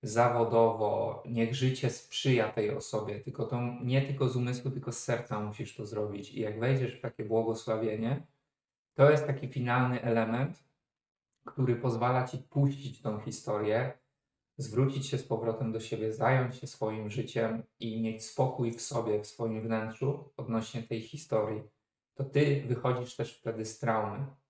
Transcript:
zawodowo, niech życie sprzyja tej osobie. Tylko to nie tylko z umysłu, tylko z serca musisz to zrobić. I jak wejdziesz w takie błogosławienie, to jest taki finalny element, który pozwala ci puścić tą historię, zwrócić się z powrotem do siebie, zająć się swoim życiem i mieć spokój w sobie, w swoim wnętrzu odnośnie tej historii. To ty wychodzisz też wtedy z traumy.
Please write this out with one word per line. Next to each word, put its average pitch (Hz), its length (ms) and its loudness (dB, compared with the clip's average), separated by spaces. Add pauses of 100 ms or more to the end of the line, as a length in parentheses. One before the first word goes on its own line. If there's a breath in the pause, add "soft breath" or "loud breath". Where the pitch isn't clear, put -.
zawodowo, 113 1200 4
niech 113 280 2
życie 131 360 2
sprzyja - 580 2
tej 104 220 0
osobie. 104 500 -4
Tylko - 240 -6
to 120 160 -2 (220)
nie 131 200 4
tylko 135 260 0
z - 80 0
umysłu, 123 340 -2
tylko 131 220 -6
z - 60 -8
serca 117 420 -4
musisz 104 360 -8
to 104 100 -8
zrobić. 104 480 -6
I 117 60 -6
jak 107 200 -4
wejdziesz 127 380 2
w - 20 -20
takie - 240 -8
błogosławienie, 113 1000 0 (680)
to 139 160 8
jest 147 160 4
taki 135 220 -4
finalny 123 540 2
element, 117 600 0 (800)
który 123 320 0
pozwala 123 500 0
ci - 120 -8
puścić - 640 -2
tą 107 180 -4
historię, 107 800 -2 (580)
zwrócić 131 500 0
się 123 120 -2
z - 60 -6
powrotem 113 480 -2
do 113 80 -4
siebie, 110 320 -4
zająć 123 440 2
się - 100 -12
swoim 107 440 -4
życiem 113 520 -2 (180)
i 113 220 -4
mieć 110 220 -4
spokój 127 480 0
w - 100 -10
sobie, 107 380 0
w - 60 -12
swoim 110 360 -4
wnętrzu 113 720 -2
odnośnie 113 460 -2
tej 113 200 -4
historii. 107 600 -2 (520)
To 135 100 -4
ty 139 420 4
wychodzisz 123 500 -2
też - 220 -6
wtedy 110 260 -6
z - 140 -10
traumy. 110 480 -2 (240)